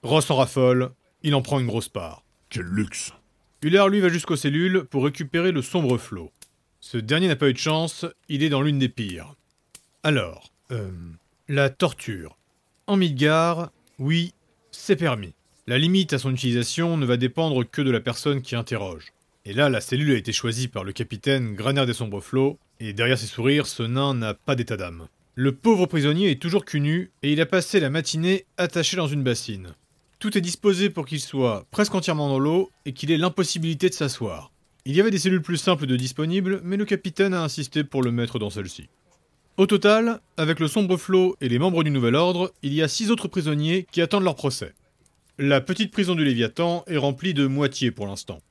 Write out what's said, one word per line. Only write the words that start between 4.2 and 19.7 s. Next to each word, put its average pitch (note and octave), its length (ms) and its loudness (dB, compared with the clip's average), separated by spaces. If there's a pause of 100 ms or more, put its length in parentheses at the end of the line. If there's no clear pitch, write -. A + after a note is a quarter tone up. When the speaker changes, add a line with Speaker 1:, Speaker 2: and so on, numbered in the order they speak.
Speaker 1:
cellules D#3+ 540 0
pour C3+ 140 0
récupérer E3+ 480 0
le D3+ 100 0
sombre B2+ 380 0
flot. E2+ 320 -12 (480)
Ce - 180 -8
dernier D3 300 0
n'a D#3 80 4
pas C#3 140 4
eu C3 40 2
de B2+ 60 -4
chance, D#3+ 460 -2 (240)
il C#3 120 -2
est D#3 80 2
dans C#3 140 2
l'une D3 160 2
des B2+ 100 2
pires. F2 460 -10 (680)
Alors, A#2 500 -2 (200)
euh, G#2+ 180 -8 (580)
la C#3 220 2
torture. G#2+ 680 -4 (520)
En G3+ 100 2
Midgard, D#3+ 760 2 (280)
oui, E3 340 0 (380)
c'est - 240 0
permis. B2 400 -2 (320)
La A#2+ 100 2
limite E3+ 360 2
à C#3 40 0
son C3 140 -2
utilisation B2+ 680 0
ne C#3+ 80 0
va B2 120 2
dépendre B2+ 460 0
que C#3+ 200 -4
de C3 80 2
la A2+ 80 2
personne C3 420 -2
qui B2+ 140 -8
interroge. G2+ 580 -8 (320)
Et G2+ 80 -10
là, C#3 160 4
la A#2 120 0